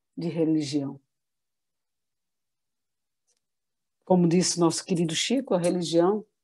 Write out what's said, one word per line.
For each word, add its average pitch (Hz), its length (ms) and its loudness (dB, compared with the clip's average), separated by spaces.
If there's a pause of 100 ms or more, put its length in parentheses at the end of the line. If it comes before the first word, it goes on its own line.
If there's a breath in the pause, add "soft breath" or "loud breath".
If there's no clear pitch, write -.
(180)
de 165 100 -6
religião. 151 720 -2 (3000)
Como 180 240 4
disse 170 320 2
nosso 165 240 0
querido 165 320 -2
Chico, - 380 -2
a 185 60 2
religião, 175 640 0 (180)